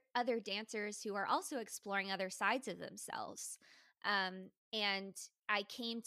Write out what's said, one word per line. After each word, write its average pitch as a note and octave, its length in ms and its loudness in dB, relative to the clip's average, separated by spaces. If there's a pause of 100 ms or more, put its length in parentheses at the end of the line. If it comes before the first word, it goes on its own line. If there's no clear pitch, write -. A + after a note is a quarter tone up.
(140)
other A#3+ 260 4
dancers G#3 640 -4
who G3+ 120 -2
are G3 120 2
also D#4 320 2
exploring G3 520 -2
other F#3+ 200 0
sides A3 380 2
of F#3 100 -2
themselves?" - 800 -8 (460)
Um, F#3 460 2 (220)
and G3 440 2 (320)
I G#3 160 4
came A#3 420 -4